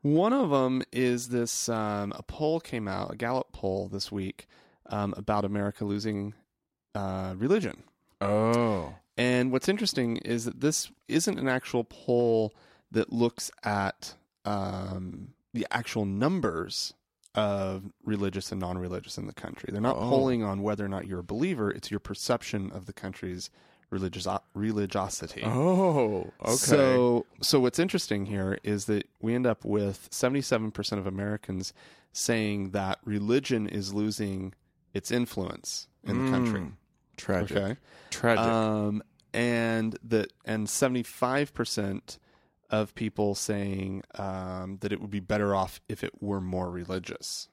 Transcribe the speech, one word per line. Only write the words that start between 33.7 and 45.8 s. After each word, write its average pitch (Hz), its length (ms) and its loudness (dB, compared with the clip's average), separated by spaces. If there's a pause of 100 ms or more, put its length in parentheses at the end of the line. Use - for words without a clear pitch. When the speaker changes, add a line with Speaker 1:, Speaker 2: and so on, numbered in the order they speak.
Speaker 1:
losing 101 600 -2 (400)
its - 180 -4
influence - 760 -4 (160)
in 120 220 0
the 131 60 2
country. 117 300 0
Speaker 2:
Mm, 76 100 -8 (460)
tragic. 98 400 0
Speaker 1:
Okay. 101 200 0 (340)
Speaker 2:
Tragic. 113 340 4
Speaker 1:
Um, 107 560 2 (320)
and 113 720 2
that, 113 280 2 (140)
and 110 240 -2
seventy-five 127 840 0
percent - 640 -4 (500)
of 107 260 0
people 104 400 0
saying, 98 640 -2 (140)
um, 95 680 -6
that 104 100 -2
it 101 80 -2
would 101 120 -8
be 101 80 -2
better 101 340 2
off 95 340 0